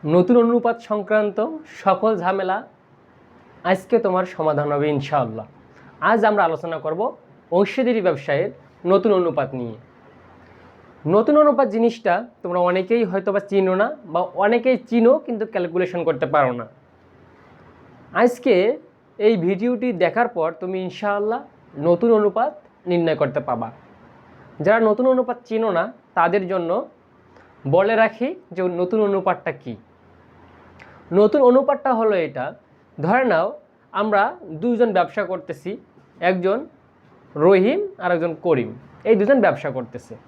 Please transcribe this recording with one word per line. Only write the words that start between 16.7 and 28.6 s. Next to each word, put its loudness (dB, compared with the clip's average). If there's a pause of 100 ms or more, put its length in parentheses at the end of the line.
আজকে 2 (680)
এই 4
ভিডিওটি -2
দেখার 0
পর -4 (100)
তুমি -8
ইনশাআল্লাহ -4 (360)
নতুন 2
অনুপাত 2 (320)
নির্ণয় 0
করতে -2
পাবা। -6 (920)
যারা 2
নতুন 2
অনুপাত -2 (100)
চিনো -2
না 0 (300)
তাদের 2
জন্য -4 (760)
বলে 2
রাখি 0 (240)
যে -6 (200)